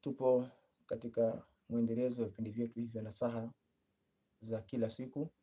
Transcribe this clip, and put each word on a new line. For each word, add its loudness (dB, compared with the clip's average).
Tupo 4
katika 0
mwendelezo 2
wa 0
vipindi -6
vyetu -2
hivi -4
vya -4
nasaha -2
za -4
kila -2
siku -6